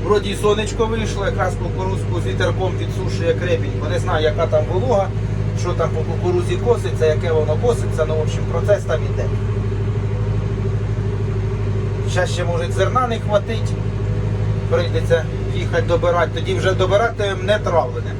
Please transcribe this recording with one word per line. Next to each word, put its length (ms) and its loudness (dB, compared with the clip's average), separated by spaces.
Вроді 260 2
і 60 -4
сонечко 500 2
вийшло, 400 -2
якраз 280 0
кукурузку 680 -2
з 60 -2
вітерком 540 0
відсушує 540 0
крепінь, 460 0
бо 80 -2
не 100 0
знаю, 260 0
яка 220 2
там 260 2
волога, 360 2
що 120 -2
там 180 0
по 100 -2
кукурузі 560 0
коситься, 500 2
яке 260 2
воно 300 2
коситься, 460 0
ну, 80 0
в 40 0
общем, 320 0
процес 320 2
там 160 0
іде. 100 -2
Щас 200 0
ще, 140 -2
може, 280 -2
зерна 340 2
не 120 -2
хватить, 540 0
прийдеться 540 2
їхати 280 0
добирати, 520 2
тоді 200 -2
вже 180 2
добирати 680 2
не 160 2
травлене 600 0